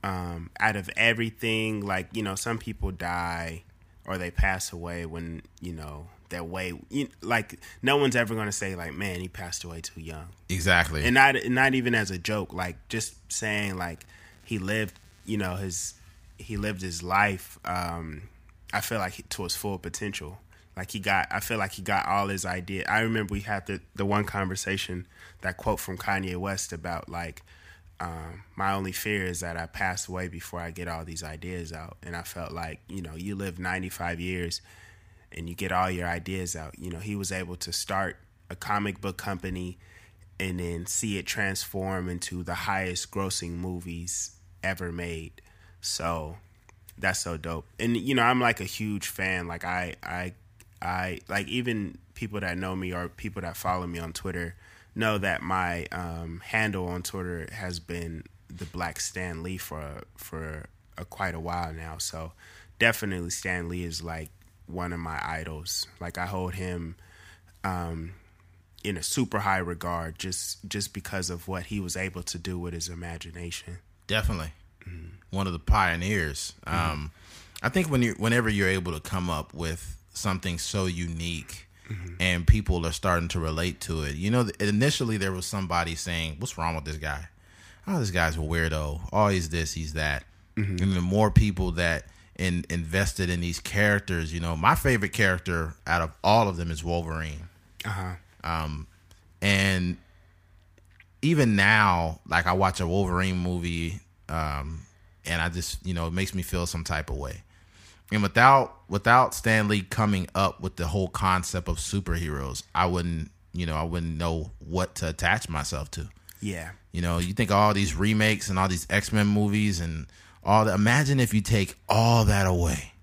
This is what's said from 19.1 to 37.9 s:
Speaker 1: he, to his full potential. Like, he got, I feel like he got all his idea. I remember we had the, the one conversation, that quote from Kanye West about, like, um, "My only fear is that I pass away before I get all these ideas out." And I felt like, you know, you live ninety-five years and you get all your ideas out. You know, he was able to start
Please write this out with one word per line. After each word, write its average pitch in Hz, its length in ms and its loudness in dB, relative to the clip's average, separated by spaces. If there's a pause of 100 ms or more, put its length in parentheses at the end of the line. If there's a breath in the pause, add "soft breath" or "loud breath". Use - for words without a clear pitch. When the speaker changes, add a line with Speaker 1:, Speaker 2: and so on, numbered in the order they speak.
Speaker 1:
he, - 80 -14
to - 220 -8
his 87 120 -4
full 98 220 -4
potential. 87 600 -8 (380 soft breath)
Like, 92 140 -8
he 113 80 -6
got, 98 320 2
I 98 100 0
feel 113 160 -4
like 98 160 -2
he - 80 -10
got 95 260 0
all 98 220 2
his 98 160 -4
idea. 92 420 -4
I 107 140 4
remember 113 320 0
we 101 80 -2
had 101 260 -4
the, 98 140 -6 (140)
the 101 100 -2
one 104 200 2
conversation, 95 840 -4 (340 loud breath)
that 92 160 -6
quote 107 240 -2
from 92 160 -8
Kanye 95 400 -2
West 95 380 -4
about, 82 340 -6
like, 85 340 -8 (580 loud breath)
um, 85 420 -8 (140)
"My 98 160 2
only 95 180 -2
fear 101 340 -2
is 90 160 -4
that 85 160 -6
I 82 100 -6
pass 92 420 -4
away 92 180 -6
before 85 340 -10
I 85 120 -8
get 87 160 -8
all 82 160 -6
these 82 180 -10
ideas 80 500 -10
out." 82 300 -14
And 85 140 -10
I 85 60 -8
felt 85 280 -10
like, 80 380 -8
you 98 120 -8
know, 80 140 -10
you 95 220 -6
live 92 240 -6
ninety-five 90 580 -4
years 87 420 -4 (680 soft breath)
and 82 180 -10
you 87 60 -8
get 92 160 -4
all 92 180 2
your 87 200 -2
ideas 87 480 -4
out. 78 200 -12
You 87 140 -10
know, 82 80 -8
he 104 160 -6
was 98 160 -4
able 92 280 -6
to - 140 -8
start 95 440 -2 (340)